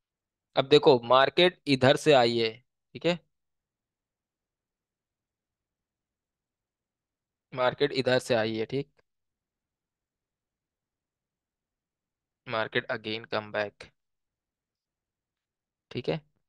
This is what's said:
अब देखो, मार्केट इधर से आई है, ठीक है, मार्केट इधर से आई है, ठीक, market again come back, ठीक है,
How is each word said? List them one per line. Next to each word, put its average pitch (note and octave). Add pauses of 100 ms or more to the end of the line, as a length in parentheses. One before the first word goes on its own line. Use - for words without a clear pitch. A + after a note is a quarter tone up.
(560)
अब C3+
देखो, D3
मार्केट C3+
इधर C3+
से D3+
आई A#2+
है, A2+ (440)
ठीक -
है, E3+ (4000)
मार्केट C3
इधर B2+
से B2
आई A2
है, A2
ठीक, C#3 (3500)
market A#2
again A2
come G#2+
back, G#2 (2000)
ठीक B2+
है, D#3+ (300)